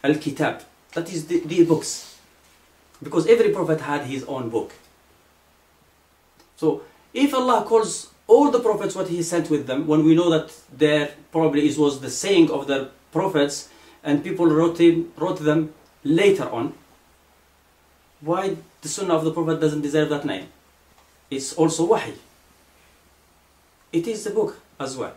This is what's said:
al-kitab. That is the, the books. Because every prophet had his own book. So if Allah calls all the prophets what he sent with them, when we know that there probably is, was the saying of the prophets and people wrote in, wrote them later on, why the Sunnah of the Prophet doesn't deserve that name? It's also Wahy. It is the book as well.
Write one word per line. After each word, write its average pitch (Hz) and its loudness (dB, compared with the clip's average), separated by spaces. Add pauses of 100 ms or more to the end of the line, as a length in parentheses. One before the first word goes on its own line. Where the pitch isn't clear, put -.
al-kitab. 143 -2 (320)
That 165 -8
is 160 -8
the, 170 -2
the 165 2
books. - -4 (840)
Because 160 -2
every 220 4
prophet 156 -2
had 143 -4
his 131 -8
own 127 -8
book. 110 -6 (1800)
So - -2 (300)
if 269 0
Allah 247 0
calls 214 -2 (160)
all 277 6
the 247 2
prophets 202 -2
what 190 -4
he 170 -4
sent 165 -2
with 147 0
them, 139 -4
when 151 4
we 160 6
know 170 4
that 160 0 (200)
there 147 2 (180)
probably 151 2
is, 139 -2
was 139 2
the 131 -10
saying 175 4
of 139 -6
the 135 -4 (200)
prophets 143 -2 (340)
and 143 0
people 175 -2
wrote 165 2
in, 170 4
wrote 156 -4
them 156 0 (300)
later 165 2
on, 123 -6 (1500)
why 175 -2 (260)
the 156 -12
Sunnah 175 -2
of 156 0
the 160 0
Prophet 160 -2
doesn't 151 0
deserve 147 0
that 147 -4
name? 95 -8 (840)
It's 135 -8
also 160 0
Wahy. - 0 (1800)
It 170 -2
is 220 -6
the 208 -6
book - -2 (200)
as 131 -8
well. 110 -10